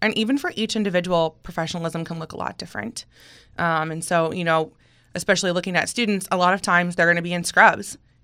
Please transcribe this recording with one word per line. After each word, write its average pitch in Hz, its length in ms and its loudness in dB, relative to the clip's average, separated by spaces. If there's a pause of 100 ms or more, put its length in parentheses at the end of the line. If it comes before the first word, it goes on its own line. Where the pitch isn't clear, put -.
And 214 160 2
even 226 200 0
for 349 180 -6
each 220 220 -2
individual, 175 640 0
professionalism 165 640 -6
can 165 140 -8
look 160 120 -12
a - 60 -14
lot - 200 -8
different. - 460 -10 (540)
Um, 160 340 -2
and 160 100 -8
so, 165 300 0
you 175 140 -4
know, 160 260 2 (440)
especially 185 360 2
looking 180 240 -2
at - 140 0
students, 214 420 -2
a 190 60 0
lot 180 160 4
of 196 80 -2
times 175 340 2
they're 170 120 4
gonna 170 160 2
be 175 100 -4
in 175 100 -4
scrubs. - 540 4 (260)